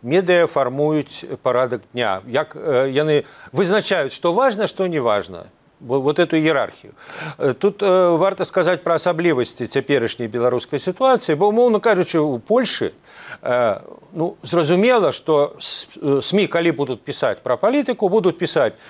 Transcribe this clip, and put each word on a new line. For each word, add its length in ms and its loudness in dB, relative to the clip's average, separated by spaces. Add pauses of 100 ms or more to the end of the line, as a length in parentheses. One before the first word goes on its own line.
медыя 460 2
фармуюць 760 -2 (160)
парадак 400 0 (120)
дня? 340 -2
Як, 280 -4
э, 360 0
яны 320 2 (300)
вызначаюць, 600 0
што 200 -2
важна, 340 0
што 200 -4
не 120 -2
важна? 460 -2 (360)
Во-, 180 -2
вот 200 0
эту 180 2
іерархію. 560 -2 (440)
Э, 160 0
тут, 300 -2
э, 340 4
варта 280 0
сказаць 380 0
пра 120 0
асаблівасці 720 -2
цяперашняй 600 -2
беларускай 520 -2
сітуацыі, 560 0
бо, 120 2
умоўна 320 2
кажучы, 400 0
у 200 0
Польшы, 520 -2 (500)
э, 380 0 (340)
ну, 280 -6
зразумела, 680 2
што 480 0
с-, 280 -4 (140)
э, 200 0
смі, 260 0
калі 240 0
будуць 320 -4
пісаць 400 -4
пра 140 -2
палітыку, 520 0
будуць 280 2
пісаць 360 0 (160)